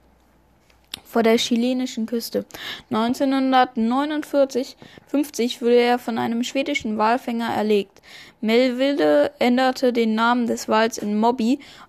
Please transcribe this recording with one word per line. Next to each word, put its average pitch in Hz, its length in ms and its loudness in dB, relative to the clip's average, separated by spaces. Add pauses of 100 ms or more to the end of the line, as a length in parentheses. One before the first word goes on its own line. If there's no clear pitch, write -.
(1040)
vor 226 200 -2
der 226 140 4
chilenischen 247 680 -2
Küste. 226 400 -6 (440)
Neunzehnhundertneunundvierzig 262 1900 0 (300)
fünfzig 277 540 -2
wurde 240 140 4
er 240 240 4
von 233 180 -6
einem 240 280 -2
schwedischen 269 520 -4
Walfänger 233 560 -2
erlegt. 208 480 -2 (380)
Melville 269 1000 2
änderte 254 520 2
den 226 240 0
Namen 233 320 0
des 226 220 -6
Wals 226 280 2
in 208 220 -2
Moby 240 400 0 (300)